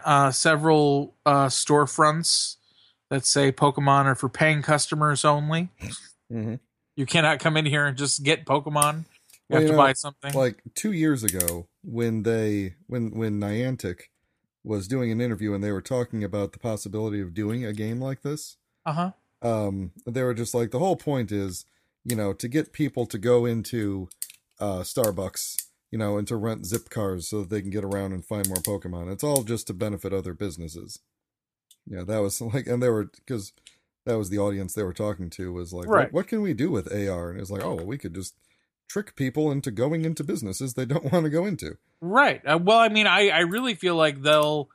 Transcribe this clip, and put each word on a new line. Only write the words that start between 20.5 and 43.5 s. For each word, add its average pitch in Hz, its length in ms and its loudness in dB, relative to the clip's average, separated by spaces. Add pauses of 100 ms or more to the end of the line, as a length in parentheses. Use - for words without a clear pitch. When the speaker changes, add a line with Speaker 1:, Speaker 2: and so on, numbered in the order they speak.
Speaker 2:
like, 156 160 0
"The 127 80 -2
whole 180 180 2
point 123 360 -2
is, 98 320 -4 (400)
you 117 120 -4
know, 101 180 0
to 120 140 -8
get 147 240 -2
people 127 340 -2
to 117 120 -8
go 120 280 4
into, 104 640 -2 (520)
uh, 98 200 -2
Starbucks, 95 760 -4 (340)
you 120 80 -6
know, 104 200 -2
and 101 100 -4
to 120 80 -4
rent 104 300 -6
Zip 107 240 -6
cars 95 380 -4
so 107 120 -4
that 90 100 -8
they 107 120 -4
can 95 80 -8
get 101 140 -4
around 98 280 -4
and 90 120 -8
find 104 240 -2
more 95 100 -4
Pokemon. 90 540 -6
It's 101 120 -8
all 143 180 0
just 110 260 -6
to 107 60 -8
benefit 98 380 -6
other 92 220 -6
businesses." 85 680 -12 (840)
Yeah, 90 180 -10
that 107 140 -2
was 98 220 -2
<laughs> 113 140 -4
like, 135 120 -4
and 120 160 0
they 123 80 4
were, 107 200 0 (160)
'cause 113 260 -8 (520)
that 113 140 0
was 101 120 -2
the 101 80 -2
audience 98 360 -2
they 107 80 -4
were 90 100 -4
talking 98 380 -6
to, 92 220 -8
was 87 200 -8
like, 87 160 -8
"What, 214 80 4
Speaker 1:
Right. 139 160 2
Speaker 2:
what 180 160 -2
can 214 140 -2
we 185 120 -2
do 143 160 0
with 104 220 -2
A 101 160 -2
R?" 87 220 -4
And 98 100 -10
it's 92 100 -10
like, 98 140 -6
"Oh, - 120 -4
well, 85 100 -8
we 123 120 -6
could 85 160 -10
just 92 200 -10 (540)
trick - 280 -8
people 147 360 0
into 135 180 -4
going 147 360 0
into 160 180 -4
businesses 131 500 -6
they 127 120 -4
don't 139 180 -2
<laughs> 135 80 -4
wanna 160 180 2
go 165 160 0
into." 147 300 -6 (240)
Speaker 1:
Right. 202 460 4
Uh, 156 160 4
well, 220 160 6
I 226 100 8
mean, 214 180 4
I, 196 220 6
I 160 120 4
really 220 340 0